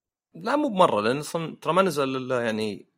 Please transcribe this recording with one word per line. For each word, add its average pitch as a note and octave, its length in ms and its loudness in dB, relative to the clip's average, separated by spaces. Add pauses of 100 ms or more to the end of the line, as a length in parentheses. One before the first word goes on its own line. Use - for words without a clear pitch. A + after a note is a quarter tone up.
(340)
لا، A3 220 -2
مو D4+ 120 0
بمرة، F3 320 4
لأن A#2 180 0
أصلًا D3+ 420 -6
ترى D3+ 120 0
ما F#3 100 6
نزل C#3 340 0
إلا B2+ 240 -2
يعني A2 460 -4 (120)